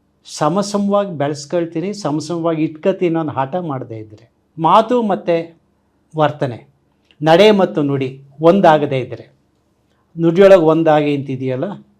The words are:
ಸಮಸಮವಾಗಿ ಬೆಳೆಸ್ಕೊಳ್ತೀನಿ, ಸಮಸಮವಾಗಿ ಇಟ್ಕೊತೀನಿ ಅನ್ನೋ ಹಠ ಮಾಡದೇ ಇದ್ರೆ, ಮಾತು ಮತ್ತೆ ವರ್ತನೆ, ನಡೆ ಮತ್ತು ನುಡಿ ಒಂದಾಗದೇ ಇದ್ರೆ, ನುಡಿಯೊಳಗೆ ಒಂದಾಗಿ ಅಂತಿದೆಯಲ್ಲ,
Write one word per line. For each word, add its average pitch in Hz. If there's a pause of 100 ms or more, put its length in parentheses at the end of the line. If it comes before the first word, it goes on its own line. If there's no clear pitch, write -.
(260)
ಸಮಸಮವಾಗಿ 202
ಬೆಳೆಸ್ಕೊಳ್ತೀನಿ, 165
ಸಮಸಮವಾಗಿ 160
ಇಟ್ಕೊತೀನಿ 165
ಅನ್ನೋ 151
ಹಠ 139
ಮಾಡದೇ 131
ಇದ್ರೆ, 107 (300)
ಮಾತು 220
ಮತ್ತೆ 175 (600)
ವರ್ತನೆ, 147 (540)
ನಡೆ 170
ಮತ್ತು 190
ನುಡಿ 139 (200)
ಒಂದಾಗದೇ 156
ಇದ್ರೆ, 120 (800)
ನುಡಿಯೊಳಗೆ 180
ಒಂದಾಗಿ 156
ಅಂತಿದೆಯಲ್ಲ, 135 (340)